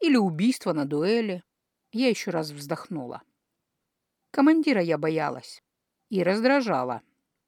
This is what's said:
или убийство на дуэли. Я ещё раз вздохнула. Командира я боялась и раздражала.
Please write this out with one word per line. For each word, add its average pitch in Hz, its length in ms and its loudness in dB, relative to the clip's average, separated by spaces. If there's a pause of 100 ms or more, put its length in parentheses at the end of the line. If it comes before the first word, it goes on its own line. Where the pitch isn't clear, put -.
или 294 160 4
убийство 190 560 0
на 151 120 -2
дуэли. 180 580 -2 (480)
Я 247 180 0
ещё 208 220 -2
раз 160 200 -4
вздохнула. 147 720 -10 (1080)
Командира 294 500 4
я 165 160 0
боялась 151 640 -4 (460)
и 185 140 -2
раздражала. 190 800 0 (460)